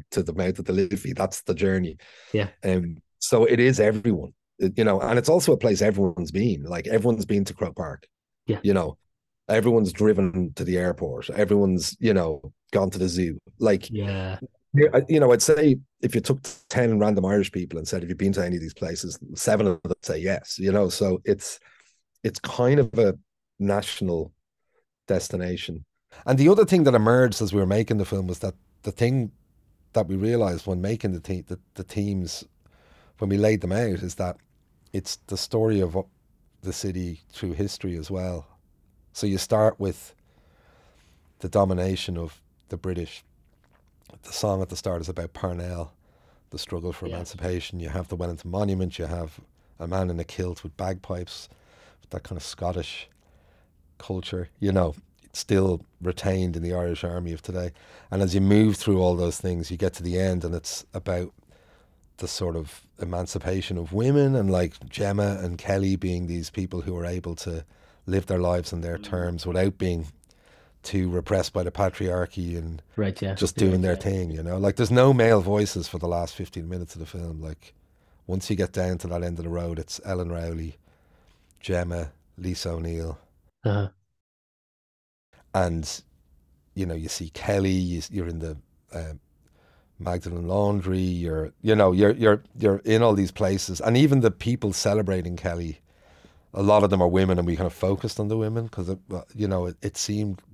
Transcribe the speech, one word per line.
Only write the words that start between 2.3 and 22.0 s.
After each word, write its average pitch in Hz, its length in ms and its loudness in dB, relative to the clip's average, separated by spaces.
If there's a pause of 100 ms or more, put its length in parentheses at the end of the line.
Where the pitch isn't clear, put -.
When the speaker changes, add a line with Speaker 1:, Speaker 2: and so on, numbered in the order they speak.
Speaker 2:
Yeah. 104 160 0 (140)
Speaker 1:
Um, 90 360 -2 (200)
so 113 260 4
it 117 160 4
is 123 200 6
everyone, 107 520 2 (260)
it, 123 180 0
you 113 80 2
know, 101 160 4
and 123 180 2
it's 120 100 0
also 160 240 6
a - 40 6
place 104 260 2
everyone's 92 500 0
been. 95 320 0
Like, 85 240 -6
everyone's 110 380 2
been 101 180 2
to - 100 -8
Croke - 220 -6
Park. 156 320 -10 (380)
Speaker 2:
Yeah. 104 180 0
Speaker 1:
You 101 100 4
know, 82 240 0 (500)
everyone's 110 440 4
driven 95 640 2
to 92 100 -4
the 90 140 0
airport. 87 520 -4
Everyone's, 92 720 2
you 120 120 4
know, 82 400 0 (200)
gone 98 180 2
to 92 80 -8
the 92 100 2
zoo. 85 300 -2 (200)
Like, 104 320 2
Speaker 2:
Yeah. 98 480 -4 (360)
Speaker 1:
yeah, 147 200 8
I, - 140 6
you 156 100 6
know, 131 140 8
I'd 117 100 6
say 151 340 6 (260)
if 120 120 0
you 113 60 2
took 135 200 0 (280)
ten 113 300 2
random 104 280 4
Irish 98 260 2
people 82 260 -6
and 82 80 -6
said, 90 160 -4
"Have 87 60 -8
you 87 80 -4
been 98 180 2
to 95 100 0
any 87 120 -2
of 80 60 -6
these 80 120 -12
places?" 85 440 -8 (160)
seven 104 320 2
of 87 160 0
them 87 80 -6
would - 140 -6
say 78 140 -4
yes, 90 400 -4
you 95 140 2
know, 101 160 4
so 92 360 0
it's, - 360 -2 (640)